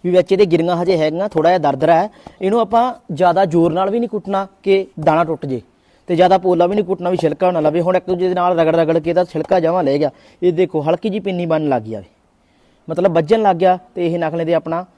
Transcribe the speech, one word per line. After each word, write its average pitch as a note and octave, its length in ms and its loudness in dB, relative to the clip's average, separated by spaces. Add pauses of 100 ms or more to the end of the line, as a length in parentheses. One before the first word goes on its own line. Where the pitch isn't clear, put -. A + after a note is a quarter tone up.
ਵੀ F3+ 60 -2
ਵਿੱਚ F3+ 220 2
ਇਹਦੇ G3 140 4
ਗਿਰੀਆਂ E3+ 360 0
ਹਜੇ F3+ 160 2
ਹੈਗੀਆਂ, D#3+ 300 -2
ਥੋੜ੍ਹਾ D#3+ 220 2
ਜਿਹਾ D3+ 220 2
ਦਰਦਰਾ D#3+ 300 2
ਹੈ। G#3+ 80 -4 (300)
ਇਹਨੂੰ G#3 200 0
ਆਪਾਂ A#3 340 0 (180)
ਜ਼ਿਆਦਾ F3 320 2
ਜ਼ੋਰ E3 280 2
ਨਾਲ F#3+ 180 -2
ਵੀ A3+ 80 -2
ਨਹੀਂ A#3 100 -2
ਕੁੱਟਣਾ G3 380 -6 (160)
ਕਿ F#3+ 240 0 (140)
ਦਾਣਾ D#3+ 240 2
ਟੁੱਟ D#3 220 -6
ਜੇ C3 160 -6 (440)
ਤੇ F3 100 -2
ਜ਼ਿਆਦਾ F3+ 220 4
ਪੋਲਾ F3 280 2
ਵੀ F#3+ 80 -2
ਨਹੀਂ G#3 100 0
ਕੁੱਟਣਾ F3 260 -4
ਵੀ F#3 60 0
ਛਿਲਕਾ E3 340 0
ਨਾ E3+ 100 -2
ਲਵੇ। D3+ 200 0
ਹੁਣ F3+ 160 0
ਇੱਕ F3 100 -2
ਦੂਜੇ F#3 220 -2
ਦੇ F3+ 60 -2
ਨਾਲ F3+ 260 0
ਰਗੜ D#3+ 160 2
ਰਗੜ E3 220 2
ਕੇ D#3+ 120 -2
ਇਹਦਾ F3 140 2
ਛਿਲਕਾ E3+ 360 -2
ਜਮਾਂ E3+ 240 0
ਲੈ C#3 140 0
ਗਿਆ। D3 120 0 (320)
ਇਹ F3+ 100 2
ਦੇਖੋ D#3+ 280 -2
ਹਲਕੀ E3 280 -2
ਜਿਹੀ G3 120 -4
ਪਿੰਨੀ F#3 260 -6
ਬਣਨ D#3 220 -2
ਲੱਗ B2 140 -2
ਗਈ A2 120 -10
ਆ, G2+ 80 -12 (880)
ਮਤਲਬ F3+ 220 0
ਵੱਜਣ E3+ 300 0
ਲੱਗ F#3+ 140 2
ਗਿਆ F3+ 220 2 (160)
ਤੇ F3 120 -4
ਇਹ E3+ 120 -2
ਨਖਲੇ E3 260 -4
ਦੇ E3 100 0
ਆਪਣਾ D#3+ 320 -4 (120)